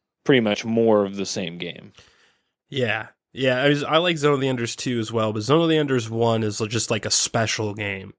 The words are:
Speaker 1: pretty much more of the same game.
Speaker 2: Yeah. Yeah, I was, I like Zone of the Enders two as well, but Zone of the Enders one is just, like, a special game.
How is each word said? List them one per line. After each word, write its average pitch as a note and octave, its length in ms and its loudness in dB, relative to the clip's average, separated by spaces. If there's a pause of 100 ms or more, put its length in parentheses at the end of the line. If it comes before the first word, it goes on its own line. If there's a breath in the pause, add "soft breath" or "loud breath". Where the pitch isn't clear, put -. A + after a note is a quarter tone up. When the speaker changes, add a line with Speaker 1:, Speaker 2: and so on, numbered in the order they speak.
(240)
Speaker 1:
pretty C3+ 180 6
much G#2 240 0
more A2+ 400 4
of G2 100 -8
the G2 120 -6
same F#2 320 -8
game. F2+ 340 -12 (760 soft breath)
Speaker 2:
Yeah. A2 400 -4 (240)
Yeah, B2+ 280 0
I C#3+ 80 4
was, D3 140 2
I D3 140 2
like F3 200 2
Zone D3 160 2
of C#3 80 0
the C3+ 80 0
Enders A#2+ 260 -4
two B2 240 -4
as A2 120 -4
well, A2 200 0
but G#2+ 120 -4
Zone C#3+ 180 4
of E3 80 2
the D#3 80 2
Enders C3 320 0
one A2+ 320 2
is G#2+ 160 -2 (120)
just, A2 200 -2
like, A2+ 160 -2
a G#2 60 -2
special G#2+ 640 -2
game. G2 440 -8